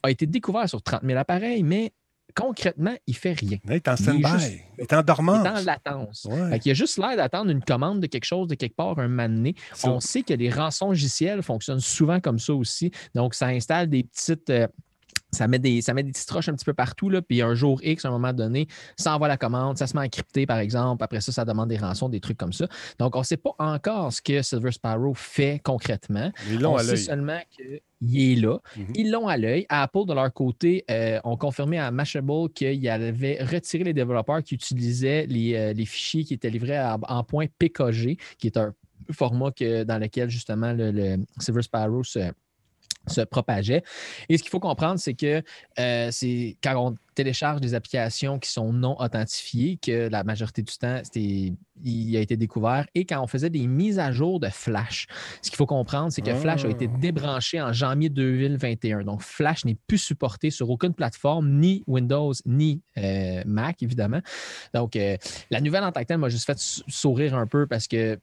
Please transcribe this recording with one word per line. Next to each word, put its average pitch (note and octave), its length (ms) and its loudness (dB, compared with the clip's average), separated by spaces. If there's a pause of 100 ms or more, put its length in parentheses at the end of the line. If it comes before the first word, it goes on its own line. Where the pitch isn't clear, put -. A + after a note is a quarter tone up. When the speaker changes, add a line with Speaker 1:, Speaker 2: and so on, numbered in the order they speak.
Speaker 1:
a C3+ 60 4
été C#3+ 160 2
découvert G#3 420 0
sur A2+ 140 -6
trente - 220 -4
mille B2+ 120 2
appareils, F#3+ 460 0
mais G3 300 2 (420)
concrètement, G3+ 580 -2 (140)
il A#2+ 80 -2
fait F3+ 200 -2
rien. G#2 300 -2
Speaker 2:
Il G2+ 80 -2
est E3 140 0
en B2+ 80 4
Speaker 1:
Il B2+ 60 -2
est - 20 2
Speaker 2:
stand-by. D3 260 4 (120)
Speaker 1:
juste B2+ 120 -2 (260)
Speaker 2:
Il - 40 -6
est - 120 0
en D#3+ 80 8
dormance. D#3+ 420 4
Speaker 1:
il - 20 2
est G#3 140 0
en F#3 40 -2
latence. C#3 640 -4
Speaker 2:
Ouais. D#3+ 220 -2
Speaker 1:
Fait A#2 80 2
qu'il C#3 140 2
a - 20 6
juste G#3 240 0
l'air A3+ 180 0
d'attendre F3+ 360 2
une C3+ 100 2
commande D#3 380 2
de E3 80 0
quelque A#2+ 160 -4
chose F3+ 240 -2
de D3 80 -2
quelque A#2+ 180 -4
part E3+ 240 -2
un B2 80 0
moment A#2+ 220 0
donné. A2+ 260 2 (180)
Speaker 2:
Ça. B2+ 200 0
Speaker 1:
On B2+ 80 0
sait B3 220 -2
que F3+ 120 0
les A#2+ 160 0
rançons D#3 380 -2
logiciels F3 560 0
fonctionnent C3 340 -2
souvent D#3+ 400 4
comme A#2+ 220 2
ça D3+ 120 -2
aussi. D3 380 0 (240)
Donc, A#2+ 200 2
ça B2+ 120 0
installe D#3 440 0
des C3 120 4
petites, - 480 -2
euh, A#2+ 160 6 (640)
ça A2+ 180 0
met B2+ 100 4
des, B2 220 4
ça A#2+ 140 0
met C3+ 80 0
des C3+ 80 -4
petites - 200 -8
roches E3+ 180 -2
un D#3 60 -2
petit - 100 -8
peu D3+ 100 0
partout, - 340 -2
là, F#3+ 140 2
puis A#2+ 180 2
un A#2 140 4
jour C3 280 4
X, D#3+ 220 0
à C3+ 40 0
un - 20 0
moment B2 240 0
donné, B2 320 0 (300)
ça E3 180 0
envoie D3+ 140 2
la C#3 100 2
commande, B2+ 400 0
ça C3+ 80 0
se - 100 -6
met C#3+ 60 0
à - 20 0
encrypter, C3+ 400 -2
par A#2+ 140 2
exemple. A#2+ 460 0
Après A2 180 -4
ça, B2+ 100 -4
ça A#2+ 140 -2
demande A2+ 240 0
des A2 80 -2
rançons, G#2 320 -2
des G#2 100 -4
trucs - 160 -6
comme F2+ 160 -4
ça. F3 140 -4 (320)
Donc, B2 180 2
on C3 60 0
sait D#3+ 160 -2
pas - 200 -2
encore D#3 540 -2
ce - 80 -6
que C#3+ 220 0
Silver B2 300 -2
Sparrow A#2+ 420 -2
fait C#3+ 500 0
concrètement. A#2 680 -2 (200)
Speaker 2:
Ils A2+ 80 0
l'ont D3 160 4
Speaker 1:
On - 20 4
Speaker 2:
à A#2+ 60 2
Speaker 1:
sait A#2 100 0
Speaker 2:
l'œil. - 60 2
Speaker 1:
seulement D3 420 -2 (100)
qu'il C3 300 -14 (520)
est - 100 6
là. A2 160 2 (180)
Speaker 2:
Mhm. G2+ 180 -8
Speaker 1:
Ils A3 160 2
l'ont A3+ 160 0
à E3 120 2
l'œil. B2 320 0
Apple, D3 360 2
de E3 60 -2
leur C3+ 220 2
côté, E3+ 560 2
euh, A2+ 340 2
ont A#2 140 -2
confirmé D3 400 -2
à C3+ 120 -2
Mashable D3 640 -2
qu'ils C3+ 320 0
avaient A#2 560 0
retiré E3 420 -2
les F3 100 0
développeurs B2 480 2
qui - 120 -6
utilisaient B2+ 760 0
les, A#2 240 2
euh, G#2+ 180 0
les G#2+ 140 0
fichiers - 380 -2
qui C#3+ 100 -4
étaient A2+ 160 -4
livrés B2 260 -2
à, A#2 220 0 (100)
en B2 160 0
point D#3 220 0 (120)
P E3 120 4
K B2+ 200 2
G, A#2 280 0 (180)
qui A#2 120 -2
est G#2+ 100 0
un G#2+ 160 0 (360)
format B2+ 400 0
que, A2+ 340 0
dans A2+ 140 0
lequel, A2+ 300 -2
justement, A#2 460 -2
le, A2+ 160 0
le G2 260 2 (220)
Silver A#2 240 0
Sparrow A2+ 420 0
se, F#2 260 -4 (800)
se - 120 0
propageait. A2+ 640 2 (460)
Et E3 100 6
ce - 60 0
qu'il - 60 -10
faut F#3 100 0
comprendre, E3+ 400 0
c'est C3+ 140 -4
que, D3+ 280 0 (380)
euh, A#2+ 320 2
c'est A#2+ 500 -2
quand C3+ 140 2
on B2 180 0 (220)
télécharge C#3+ 440 0
des A#2+ 140 0
applications B2 640 -2
qui - 100 -8
sont A2+ 240 -2
non B2+ 280 0
authentifiées A#2+ 840 -2
que A#2 260 0
la G#2+ 140 -2
majorité A2 400 -4
du G#2 100 -8
temps, B2 280 -4 (120)
c'est, G2 400 0 (300)
il A2+ 340 -2
a A2 40 4
été G#2+ 160 0
découvert. A2+ 580 0
Et F3+ 100 0
quand D3+ 160 -4
on B2+ 60 -2
faisait C#3+ 240 -2
des C#3 160 0
mises F#3 320 2
à C#3+ 140 0
jour E3 260 0
de A#2 100 -2
Flash, - 600 -4 (340)
ce - 80 -6
qu'il - 60 -12
faut C#3+ 100 4
comprendre, C#3+ 460 0
c'est - 100 -4
que A2 100 0
Flash D3+ 320 0
a A#2+ 40 0
été A#2+ 260 0
Speaker 2:
Ah. B2+ 60 0
Speaker 1:
débranché D3 600 -2
en B2 120 -2
janvier C3+ 360 2
deux C3+ 220 2
mille C3+ 260 2
vingt A#2+ 280 -2
et A2 80 2
un. G2+ 100 -2
Donc, G2+ 200 -4
Flash - 420 0
n'est A2+ 140 2 (100)
plus G#3 100 4
supporté D3+ 520 0
sur B2 200 -2
aucune D#3+ 240 2
plateforme, C#3+ 640 2
ni F#3 300 4
Windows, C3+ 440 2 (140)
ni, D3 360 2 (160)
euh, F#2+ 480 0
Mac, A2+ 360 0
évidemment. A#2+ 380 0 (540)
Donc, A#2 200 0
euh, G2+ 220 2 (340)
la A#2 100 0
nouvelle D3+ 220 2
en F#3+ 80 0
tant B2 120 -4
que A2+ 40 -4
telle E3+ 120 0
m'a C#3+ 100 2
juste A#2 180 -2
fait C#3 120 0
sou-, - 280 -6
sourire C3+ 480 2
un A#2 140 0
peu D3 180 4
parce A2+ 220 -4
que A2 340 0